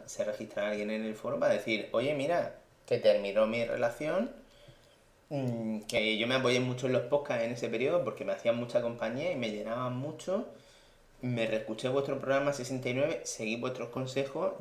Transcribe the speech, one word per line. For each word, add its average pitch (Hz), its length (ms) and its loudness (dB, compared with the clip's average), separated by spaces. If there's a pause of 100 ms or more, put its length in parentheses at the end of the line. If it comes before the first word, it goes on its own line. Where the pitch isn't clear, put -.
se - 180 -4
registra 107 460 -2
alguien 104 220 -2
en 110 120 -2
el 110 120 -4
foro 120 240 -4
para 117 140 6
decir, 104 380 0
"Oye, 131 220 2
mira, 151 420 0 (300)
que 120 140 2
terminó 104 480 6
mi 117 180 0
relación", 151 680 0 (960)
mm, 113 520 -2
que 110 360 2
yo 113 100 2
me 131 80 2
apoyé 123 240 4
mucho 127 280 0
en 127 60 2
los 120 100 2
podcasts 139 400 2
en 117 80 -2
ese 117 180 -4
periodo 135 340 2
porque 107 220 -6
me 98 80 0
hacían 117 240 2
mucha 120 240 0
compañía 117 500 -2
y 160 40 -2
me 117 160 -2
llenaban 117 460 -4
mucho. 160 480 -2 (760)
Me 117 260 0
reescuché 110 420 -2
vuestro 139 300 0
programa 139 340 2
sesenta 123 360 -4
y 123 40 0
nueve, 147 300 0
seguí 110 320 -4
vuestros 123 340 -4
consejos 139 720 -2